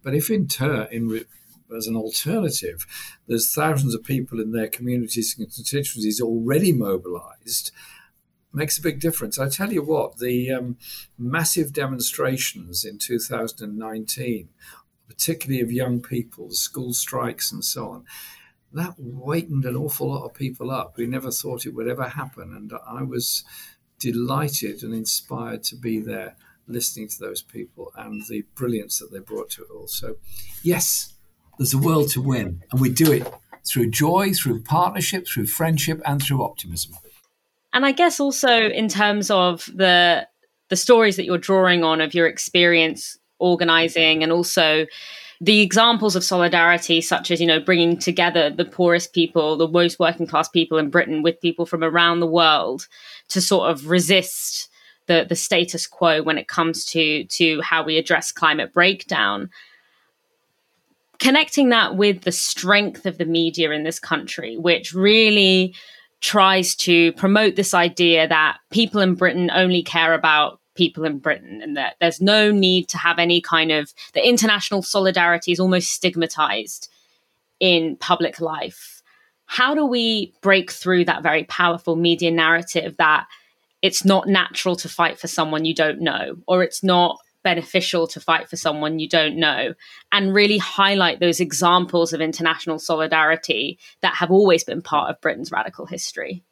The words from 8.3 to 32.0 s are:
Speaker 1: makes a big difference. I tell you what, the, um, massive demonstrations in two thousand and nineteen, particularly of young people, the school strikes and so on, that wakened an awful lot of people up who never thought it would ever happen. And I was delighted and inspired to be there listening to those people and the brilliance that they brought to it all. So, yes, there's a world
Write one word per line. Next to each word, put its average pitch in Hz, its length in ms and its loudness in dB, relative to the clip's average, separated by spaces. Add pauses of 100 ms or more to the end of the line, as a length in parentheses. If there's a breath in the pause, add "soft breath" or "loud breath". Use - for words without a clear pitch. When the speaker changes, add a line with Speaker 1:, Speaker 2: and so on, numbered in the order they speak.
Speaker 1:
makes 147 240 -4
a 151 60 -8
big 151 160 -4
difference. 143 400 -6
I 135 100 -2
tell 196 240 -4
you 170 100 0
what, 147 360 -4
the, 123 320 -2
um, 123 280 -6 (380 loud breath)
massive 147 560 -2
demonstrations 131 1120 -6
in 104 140 -14
two 120 220 -4
thousand 113 480 -8
and 104 100 -10
nineteen, 110 720 -8 (580 loud breath)
particularly 135 540 -6
of 117 100 -2
young 123 300 -2
people, - 480 -10
the - 80 -10
school 123 360 -8
strikes 123 600 -6
and 107 120 -10
so 110 240 -8
on, - 160 -18 (680 loud breath)
that 175 260 -8
wakened 139 680 -6
an 123 120 -4
awful 139 320 -6
lot 139 160 -8
of - 100 -16
people 131 380 -8
up 123 240 -8
who 120 100 -6
never 127 240 -8
thought 123 360 -8
it 127 80 -12
would 113 120 -8
ever 123 220 -6
happen. 131 440 -14
And 104 200 -18 (120)
I 123 200 -10
was 123 400 -6 (560 loud breath)
delighted 123 840 -4
and 113 100 -12
inspired 113 720 -8
to - 140 -8
be 113 240 -6
there 104 340 -12 (320 soft breath)
listening 113 400 -8
to - 140 -14
those 98 220 -10
people - 520 -18
and 107 320 -14
the 107 160 -10 (140)
brilliance 117 420 -6
that 87 140 -14
they 98 80 -16
brought 107 300 -12
to - 120 -14
it - 80 -20
all. - 160 -18
So, - 300 -8 (480 loud breath)
yes, - 480 -2 (460)
there's 127 160 -2
a 135 40 2
world 151 340 2